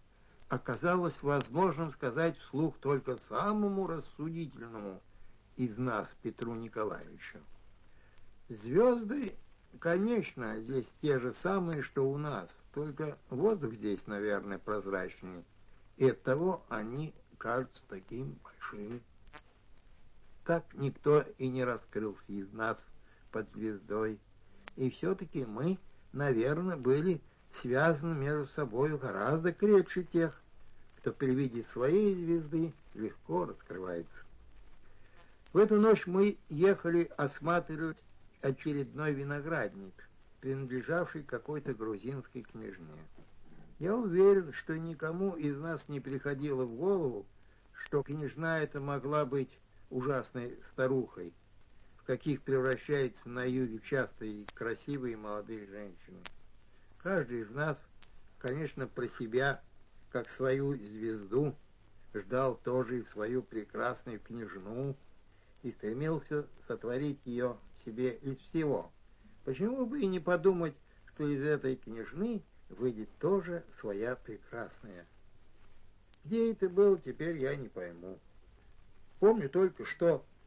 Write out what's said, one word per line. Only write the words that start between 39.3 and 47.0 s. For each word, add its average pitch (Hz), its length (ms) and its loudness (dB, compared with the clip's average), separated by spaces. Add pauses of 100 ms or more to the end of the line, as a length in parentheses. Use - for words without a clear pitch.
принадлежавший 135 840 -2
какой-то 135 500 -6
грузинской 110 680 -6
княжне. 87 600 -14 (800)
Я 190 160 0
уверен, 190 560 8
что - 260 -4
никому 165 540 -2
из 147 260 -2
нас 160 300 -4
не 147 100 -4
приходило 135 640 -2
в 117 120 -6
голову, 147 500 0 (460)